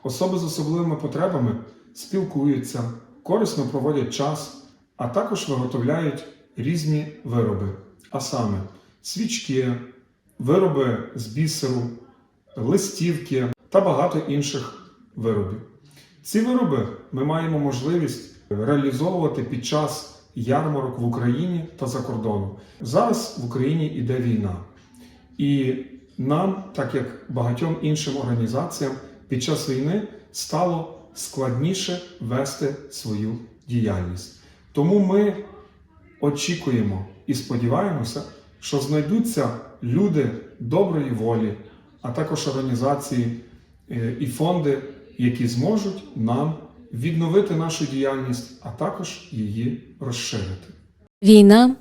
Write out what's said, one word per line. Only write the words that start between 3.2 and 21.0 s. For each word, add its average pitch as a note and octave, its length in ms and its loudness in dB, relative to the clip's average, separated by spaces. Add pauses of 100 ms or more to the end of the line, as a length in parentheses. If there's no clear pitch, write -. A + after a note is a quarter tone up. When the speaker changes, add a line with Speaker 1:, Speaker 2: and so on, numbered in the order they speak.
Speaker 1:
корисно F#3 400 0
проводять C3+ 500 0
час, - 500 -4 (340)
а A#2+ 100 -4
також G3 420 -2
виготовляють C#3 800 -2 (300)
різні D3+ 500 0 (160)
вироби, G#2 460 0 (400)
а C3+ 100 -6
саме: A2+ 380 -2 (440)
свічки, C3 720 -2 (680)
вироби C#3 580 4 (180)
з A2 120 -10
бісеру, C3+ 540 -2 (760)
листівки C#3+ 920 0 (220)
та F#3+ 120 6
багато E3+ 380 2
інших C#3+ 640 -4 (340)
виробів. G#2 460 -2 (640)
Ці - 160 0
вироби A3+ 480 2 (240)
ми C3 140 -2
маємо D#3+ 340 0
можливість C#3 760 -2 (140)
реалізовувати C#3 960 0
під B2 220 -6
час - 540 -2 (160)
ярмарок C3 640 0
в A#2+ 60 0